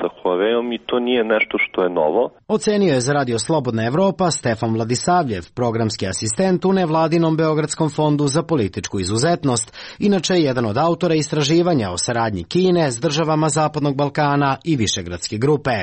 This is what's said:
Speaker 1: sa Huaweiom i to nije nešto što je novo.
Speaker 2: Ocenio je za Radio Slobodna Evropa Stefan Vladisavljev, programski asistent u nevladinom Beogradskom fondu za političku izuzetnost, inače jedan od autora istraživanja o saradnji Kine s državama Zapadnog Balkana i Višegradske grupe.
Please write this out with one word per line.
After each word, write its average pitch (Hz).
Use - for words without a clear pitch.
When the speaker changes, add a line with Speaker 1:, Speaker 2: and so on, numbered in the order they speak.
Speaker 1:
sa 87
Huaweiom 113
i 110
to 123
nije 120
nešto 110
što -
je 90
novo. 85
Speaker 2:
Ocenio 185
je 127
za 127
Radio 123
Slobodna 120
Evropa 180
Stefan 113
Vladisavljev, 117
programski 113
asistent 170
u 190
nevladinom 160
Beogradskom 156
fondu 147
za 151
političku 107
izuzetnost, 127
inače 196
jedan 131
od 104
autora 165
istraživanja 151
o 90
saradnji 113
Kine 175
s 117
državama 156
Zapadnog 147
Balkana 143
i 160
Višegradske 92
grupe. 131